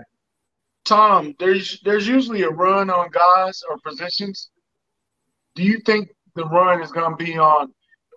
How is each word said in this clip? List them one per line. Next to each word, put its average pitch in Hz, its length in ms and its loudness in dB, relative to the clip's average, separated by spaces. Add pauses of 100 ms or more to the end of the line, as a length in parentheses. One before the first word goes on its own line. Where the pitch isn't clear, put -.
(840)
Tom, 202 560 2
there's, 190 420 -2
there's 202 260 -2
usually 233 360 -2
a 165 60 -2
run 185 420 0
on 175 180 -2
guys 180 580 2
or 156 120 -8
positions. 180 680 -10 (1080)
Do 170 80 -4
you 214 160 2
think 214 300 -2 (260)
the 170 100 -8
run 175 380 2
is 147 80 -14
gonna 165 240 -4
be 165 220 -8
on 151 360 2 (420)